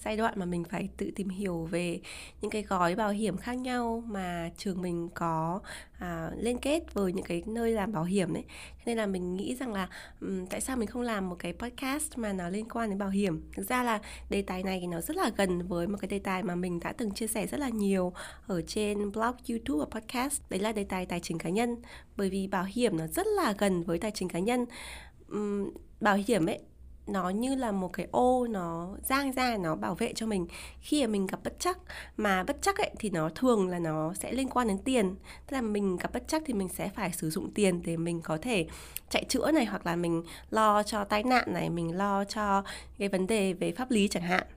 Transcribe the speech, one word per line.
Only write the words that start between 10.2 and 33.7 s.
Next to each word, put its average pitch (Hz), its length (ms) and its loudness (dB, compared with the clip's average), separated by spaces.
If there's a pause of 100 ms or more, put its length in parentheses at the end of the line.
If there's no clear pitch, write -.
ừm, 185 260 -2
tại 214 140 -4
sao 262 160 -2
mình 220 100 0
không 247 140 -4
làm 208 280 0
một 175 100 -4
cái 175 140 -4
podcast 262 640 -4
mà 214 160 -2
nó 180 160 -2
liên 214 200 -4
quan 233 200 -2
đến 196 100 -2
bảo 202 100 0
hiểm. 196 320 2 (120)
Thực 196 160 -6
ra 254 140 2
là 226 180 2 (280)
đề 196 120 2
tài 190 220 -4
này 190 180 0
thì 175 60 -4
nó 170 140 -2
rất 311 160 -4
là 330 200 4
gần 180 300 2
với 175 200 0
một 202 140 -2
cái 190 60 -4
đề 196 120 -2
tài 190 240 -2
mà 175 120 -2
mình 175 240 -2
đã 170 120 -4
từng 214 200 -2
chia 220 160 -4
sẻ 208 200 -2
rất 240 120 -4
là 277 100 0
nhiều 196 440 2 (340)
ở 180 140 0
trên 208 500 0
blog, 226 240 0 (140)
YouTube 262 360 0
và - 140 -6
podcast. 254 500 -2
Đấy 190 100 0
là 214 120 2
đề 208 120 -2
tài 190 220 -2
tài 180 140 -2
chính 170 180 -4
cá 165 120 -2
nhân. 233 260 2 (420)
Bởi 196 120 2
vì 190 180 0
bảo 190 220 0
hiểm 208 280 2
nó 160 100 0
rất 349 200 0
là 370 300 2
gần 185 260 4
với 170 160 0
tài 214 120 0
chính 190 180 -2
cá 175 100 -2
nhân. 240 260 2 (640)
Ừm, 202 420 -2 (320)
bảo 208 160 6 (100)
hiểm 196 180 6
ấy, 202 140 0 (480)
nó 190 220 0
như 240 260 0
là 254 160 0
một 185 220 -2
cái 185 180 -4
ô 247 380 6
nó 175 400 -2 (140)
dang 269 280 0
ra, 254 260 2
nó 175 180 0
bảo 202 200 -2
vệ - 180 -2
cho 226 120 -4
mình 196 220 0 (320)
khi 302 220 2
mà 247 60 4
mình 196 200 2
gặp 180 160 -4
bất - 160 -6
trắc. 359 180 0 (400)
Mà 190 260 4
bất 285 180 -2
trắc 392 160 2
ấy, - 220 0
thì 208 100 -2
nó 165 260 2
thường 226 320 6
là 180 120 -2